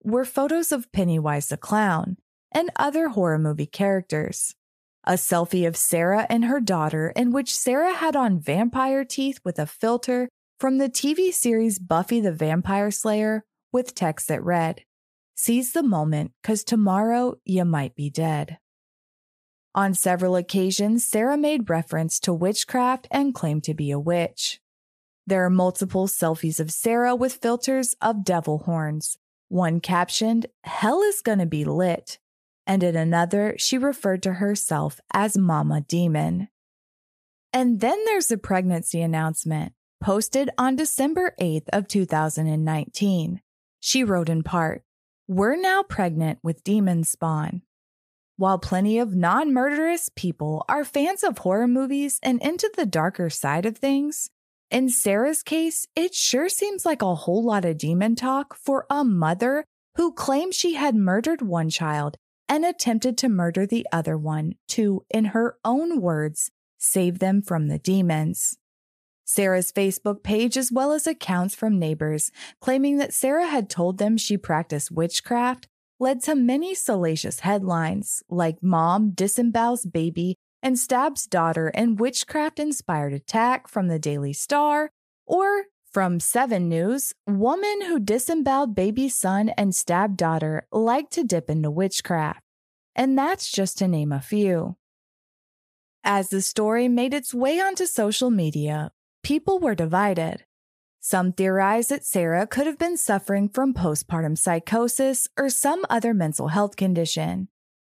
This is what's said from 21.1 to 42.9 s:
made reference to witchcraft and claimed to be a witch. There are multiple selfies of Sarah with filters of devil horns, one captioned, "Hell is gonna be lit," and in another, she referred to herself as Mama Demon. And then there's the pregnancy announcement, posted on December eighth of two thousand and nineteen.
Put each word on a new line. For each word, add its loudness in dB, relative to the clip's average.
made 0
reference -2
to 0
witchcraft 0
and 0
claimed -2
to -4
be -2
a -2
witch. -2
There 2
are 2
multiple 2
selfies -2
of -4
Sarah 0
with -2
filters 0
of -2
devil 0
horns, -4
one 0
captioned, 0
"Hell 0
is 0
gonna 2
be -2
lit," -2
and 4
in 4
another, 2
she 0
referred 0
to 0
herself -2
as 0
Mama 2
Demon. 0
And 2
then 0
there's 2
the 0
pregnancy 0
announcement, -2
posted 0
on 2
December 0
eighth -2
of 0
two 0
thousand 0
and 0
nineteen. -2